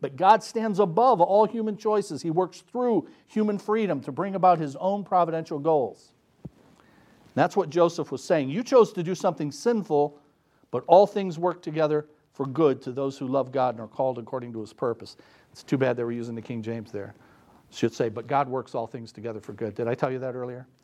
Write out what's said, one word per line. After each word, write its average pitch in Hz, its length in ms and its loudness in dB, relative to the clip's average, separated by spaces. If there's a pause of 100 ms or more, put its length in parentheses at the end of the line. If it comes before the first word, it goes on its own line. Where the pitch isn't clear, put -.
But 139 160 -8
God 202 260 6
stands 220 360 -2
above 208 420 4
all 196 240 4
human 214 320 -4
choices. 208 440 -2
He 170 80 -4
works 175 300 -2
through 240 480 0 (200)
human 214 300 -2
freedom 202 440 -2
to 147 100 -10
bring 185 240 -4
about 180 240 6
his 151 180 -6
own 196 280 -2
providential 165 540 0
goals. 143 520 0 (1200)
That's 160 200 2
what 175 140 0
Joseph 165 420 2
was 131 100 -8
saying. 147 280 0
You 196 140 -4
chose 247 300 6
to 180 100 -4
do 180 120 -4
something 165 340 -2
sinful, 151 720 0 (520)
but 127 160 -4
all 190 200 8
things 190 320 -4
work 175 220 -2
together 151 460 0 (260)
for 139 120 -6
good 139 360 2
to 131 100 -10
those 139 260 -4
who 135 100 -8
love 127 260 -2
God 127 220 0
and 110 40 -12
are 110 80 -12
called 131 300 -2
according 123 360 -10
to 113 60 -8
his 104 140 -12
purpose. - 420 -6 (380)
It's - 100 -20
too - 140 0
bad 127 180 2
they 120 80 -4
were 117 80 -4
using 117 240 -8
the 113 60 -10
King 117 200 -8
James 113 300 -8
there. 104 240 -12 (560)
Should 117 240 -2
say, 123 120 -2
"But 113 200 -10
God 139 200 0
works 127 280 -8
all 117 100 -6
things 113 260 -14
together 110 280 -12
for 104 140 -14
good." 107 200 -6
Did 117 140 -4
I 120 80 0
tell 131 160 -2
you 131 80 -6
that 127 160 -8
earlier? 123 320 -10 (160)